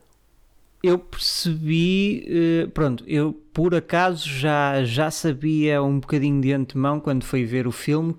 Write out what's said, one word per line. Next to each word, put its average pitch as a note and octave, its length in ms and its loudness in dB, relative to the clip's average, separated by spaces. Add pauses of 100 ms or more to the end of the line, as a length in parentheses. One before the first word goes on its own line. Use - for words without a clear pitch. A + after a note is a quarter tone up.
(840)
eu F3+ 160 4
percebi, F3 1300 0
eh, E3 400 2
pronto, C3+ 400 -2
eu D3+ 260 0 (200)
por E3+ 200 2
acaso E3+ 560 0
já, C#3 540 0
já C3 260 0
sabia D3+ 720 0
um C#3 180 0
bocadinho C#3+ 420 0
de C3+ 120 2
antemão C#3 460 0
quando C3+ 240 -2
fui C3 200 -2
ver A#2+ 220 -2
o B2 60 -2
filme D#3+ 480 -2